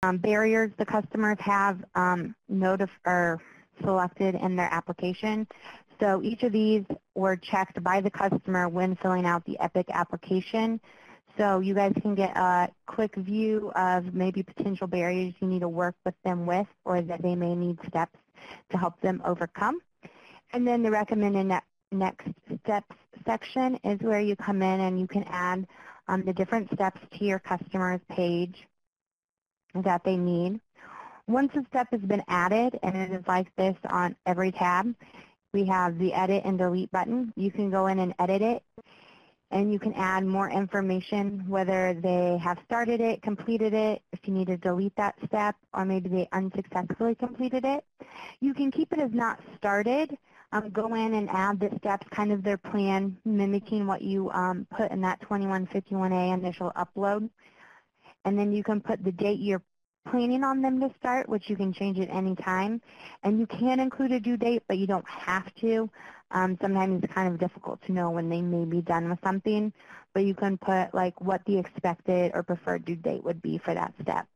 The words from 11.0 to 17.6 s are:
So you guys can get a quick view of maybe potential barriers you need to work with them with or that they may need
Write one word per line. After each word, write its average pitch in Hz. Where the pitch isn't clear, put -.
So 196
you 190
guys 196
can 208
get 190
a 180
quick 214
view 214
of 180
maybe 185
potential 190
barriers 180
you 190
need 185
to 175
work 175
with 185
them 180
with 180
or 180
that 165
they 180
may 175
need 175